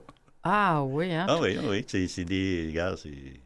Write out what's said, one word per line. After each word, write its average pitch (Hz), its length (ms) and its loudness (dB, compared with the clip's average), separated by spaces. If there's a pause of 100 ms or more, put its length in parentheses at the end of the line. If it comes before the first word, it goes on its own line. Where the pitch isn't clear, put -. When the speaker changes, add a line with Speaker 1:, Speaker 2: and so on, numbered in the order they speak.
(440)
Speaker 1:
Ah 180 400 4
oui, 156 300 0
hein ? 165 160 0
Speaker 2:
Ah 160 100 4
oui, 101 180 2
ah - 120 -4
oui. 101 180 0
C'est, 92 200 0
c'est 87 180 -4
des, 92 440 0
regarde, 87 280 -2
c'est, 73 160 -12 (320)